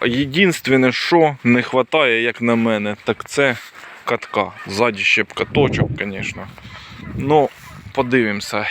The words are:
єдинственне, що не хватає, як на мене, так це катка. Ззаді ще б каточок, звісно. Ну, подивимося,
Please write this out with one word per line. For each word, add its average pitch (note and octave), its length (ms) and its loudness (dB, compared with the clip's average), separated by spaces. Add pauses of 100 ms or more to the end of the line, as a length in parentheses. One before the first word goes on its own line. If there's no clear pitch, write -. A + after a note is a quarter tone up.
єдинственне, C3+ 840 2
що D#3 520 2
не B2 180 4
хватає, B2+ 600 2
як A#2 200 -2
на A#2 120 2
мене, G#2+ 500 0
так - 240 -2
це C3+ 280 2 (480)
катка. G#2+ 480 -2 (140)
Ззаді G#2 360 -2
ще - 200 2
б - 100 -8
каточок, - 680 0
звісно. G2 480 -8 (720)
Ну, C#3 300 2 (440)
подивимося, A2+ 800 -2